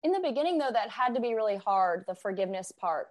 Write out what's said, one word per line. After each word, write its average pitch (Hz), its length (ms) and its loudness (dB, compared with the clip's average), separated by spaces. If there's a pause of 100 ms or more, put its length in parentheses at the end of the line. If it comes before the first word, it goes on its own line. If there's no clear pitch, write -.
In 320 100 4
the 381 80 2
beginning, 320 380 0
though, 277 140 0
that 220 180 0
had 247 240 0
to 254 60 0
be 233 140 0
really 214 220 0
hard, 190 520 2
the 185 80 -6
forgiveness 190 560 -4
part, 165 380 -4